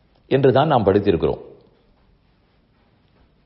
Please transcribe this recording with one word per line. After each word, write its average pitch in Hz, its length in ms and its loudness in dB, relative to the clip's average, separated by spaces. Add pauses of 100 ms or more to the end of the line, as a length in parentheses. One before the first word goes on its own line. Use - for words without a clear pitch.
(300)
என்றுதான் 139 420 2
நாம் 117 140 0
படித்திருக்கிறோம். 92 580 -2 (2000)